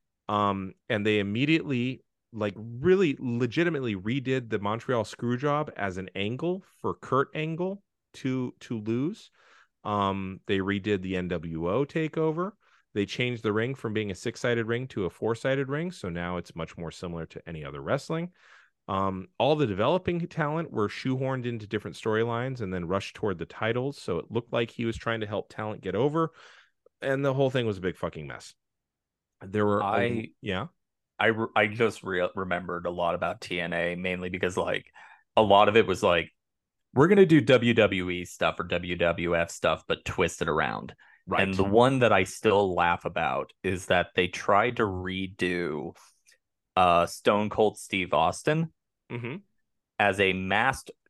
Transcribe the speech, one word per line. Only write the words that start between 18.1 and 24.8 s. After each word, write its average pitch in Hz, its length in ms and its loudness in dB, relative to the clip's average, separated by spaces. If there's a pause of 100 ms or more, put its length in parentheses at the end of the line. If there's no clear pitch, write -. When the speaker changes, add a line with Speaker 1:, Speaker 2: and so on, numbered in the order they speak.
Speaker 1:
Um, 95 400 -2 (100)
all 135 160 4
the 151 140 2
developing 165 580 0
talent 156 460 -4
were 104 160 0
shoehorned 131 580 -4
into 110 220 -6
different 104 280 -6
storylines 117 640 -2
and 92 140 -4
then 85 140 -4
rushed 95 260 -2
toward 95 240 -4
the 82 80 -8
titles. 123 500 -4
So 85 220 -4
it - 100 -8
looked 113 240 -6
like 120 180 0
he 117 140 -6